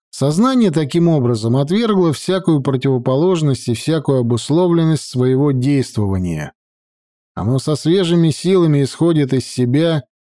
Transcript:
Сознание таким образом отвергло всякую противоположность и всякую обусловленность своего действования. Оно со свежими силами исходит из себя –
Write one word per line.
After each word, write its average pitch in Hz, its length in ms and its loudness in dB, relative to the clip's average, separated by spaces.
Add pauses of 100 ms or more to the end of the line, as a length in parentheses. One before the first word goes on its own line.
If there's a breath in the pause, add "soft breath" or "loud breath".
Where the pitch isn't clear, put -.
(100)
Сознание 214 600 2
таким 165 380 0
образом 120 500 0
отвергло 185 560 0
всякую 180 480 0
противоположность 135 1080 0
и 117 60 -2
всякую 147 460 -2
обусловленность 160 840 0
своего 131 460 0
действования. 98 1000 -2 (800)
Оно 120 240 -2
со 151 180 -2
свежими 170 540 2
силами 165 520 2
исходит 147 520 0
из 127 120 -2
себя – 147 560 0 (320)